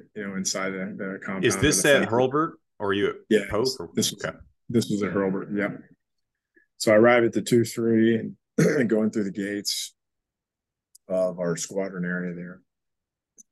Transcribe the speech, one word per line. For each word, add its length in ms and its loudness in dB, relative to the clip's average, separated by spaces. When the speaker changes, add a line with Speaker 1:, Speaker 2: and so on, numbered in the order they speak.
Speaker 1:
you 80 -10
know, 120 -10
inside 340 -4
the, 260 -8
the 300 -8
compound 200 -4
Speaker 2:
Is 100 2
Speaker 1:
of 60 -4
Speaker 2:
this 200 2
Speaker 1:
the 140 6
Speaker 2:
at 60 4
Speaker 1:
factory. 180 0
Speaker 2:
Hurlburt, 320 0
or 120 -2
are 40 2
you 160 2
at 60 -4
Speaker 1:
Yeah, 220 2
Speaker 2:
Pope, 200 0
or? 160 -12
Speaker 1:
this 160 0
was, 120 -10
Speaker 2:
Okay. 140 -8
Speaker 1:
this 180 0
was 140 -2
at 100 -2
Hurlburt, 460 -2
yep. 240 -4
So 160 2
I 40 8
arrive 260 6
at 100 0
the 80 0
two 240 2
three 520 2
and 200 -8
<clears throat> 300 2
going 220 2
through 140 -2
the 80 -4
gates 640 -6
of 320 -2
our 180 -2
squadron 480 -6
area 300 -6
there. 260 -14